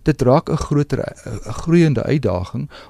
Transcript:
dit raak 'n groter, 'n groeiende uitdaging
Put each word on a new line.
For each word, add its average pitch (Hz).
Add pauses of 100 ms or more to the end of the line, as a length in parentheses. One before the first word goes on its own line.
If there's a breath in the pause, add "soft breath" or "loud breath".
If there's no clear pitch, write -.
dit -
raak 131
'n 156
groter, 143
'n -
groeiende 160
uitdaging 117 (200 loud breath)